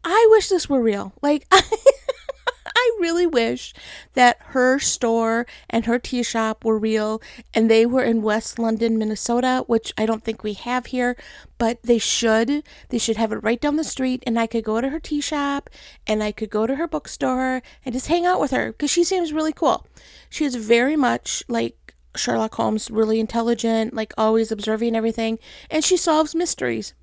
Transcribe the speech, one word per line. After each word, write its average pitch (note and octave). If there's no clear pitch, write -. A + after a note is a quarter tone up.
I G#4+
wish A4
this F4+
were C4+
real. G3+
Like, D4
<laughs> -
I A#4+
really F4
wish B3
that B3
her B3+
store A3+
and A#3
her A#3
tea A#3+
shop A3
were A3
real, A3
and A3+
they A3+
were B3
in A#3
West A3
London, A3+
Minnesota, A#3+
which -
I G#3+
don't A3
think A3+
we G#3+
have B3
here, B3
but A#3
they A#3+
should. A#3
They B3
should A3
have G#3+
it G#3+
right A#3+
down D4
the D#4+
street, B3+
and A3+
I A3+
could A3+
go A3
to C4+
her D#4
tea D4
shop, C#4+
and G#3+
I G#3+
could G#3
go A3
to C4+
her D#4+
bookstore C4
and A#3+
just C4
hang F4
out F4+
with C4+
her, A3+
'cause D4
she F4
seems E4+
really D#4
cool. -
She -
is B3
very A#3+
much B3
like A#3
Sherlock A3+
Holmes, A3
really A3
intelligent, A3+
like, A3
always A3
observing A3
everything, A3+
and D#4
she F4+
solves D#4
mysteries. B3